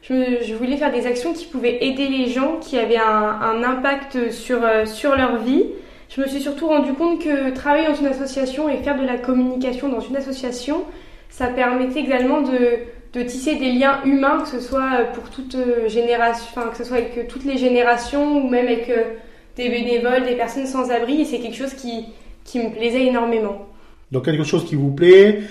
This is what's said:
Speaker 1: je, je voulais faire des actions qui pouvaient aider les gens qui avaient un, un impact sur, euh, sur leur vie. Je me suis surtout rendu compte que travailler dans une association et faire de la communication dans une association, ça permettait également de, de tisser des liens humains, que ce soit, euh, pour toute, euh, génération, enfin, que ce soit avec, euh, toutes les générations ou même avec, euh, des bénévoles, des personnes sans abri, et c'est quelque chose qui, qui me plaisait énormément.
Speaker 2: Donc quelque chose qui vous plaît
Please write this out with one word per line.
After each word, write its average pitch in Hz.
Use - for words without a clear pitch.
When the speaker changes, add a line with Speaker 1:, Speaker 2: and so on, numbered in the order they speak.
Speaker 1:
je, 254
je 220
voulais 247
faire 285
des 247
actions 247
qui -
pouvaient 240
aider 269
les 262
gens 269
qui -
avaient 226
un, 214
un 226
impact 262
sur, 233
euh, 220
sur 269
leur 247
vie. 262
Je -
me 269
suis 277
surtout 285
rendu 285
compte 339
que 269
travailler 294
dans 294
une 277
association 269
et 254
faire 285
de 262
la 247
communication 254
dans 233
une 254
association, 269
ça -
permettait 254
également 262
de, 254
de 247
tisser 262
des 262
liens 269
humains, 277
que -
ce 247
soit, 262
euh, 226
pour -
toute, 262
euh, 240
génération, 233
enfin, 233
que 226
ce 247
soit 247
avec, 233
euh, 240
toutes 262
les 269
générations 247
ou 269
même 247
avec, 233
euh, 226
des 247
bénévoles, 240
des 247
personnes 240
sans 254
abri, 240
et 294
c'est 240
quelque 220
chose 262
qui, 233
qui -
me 226
plaisait 240
énormément. 233
Speaker 2:
Donc 127
quelque 156
chose 160
qui 156
vous 139
plaît 190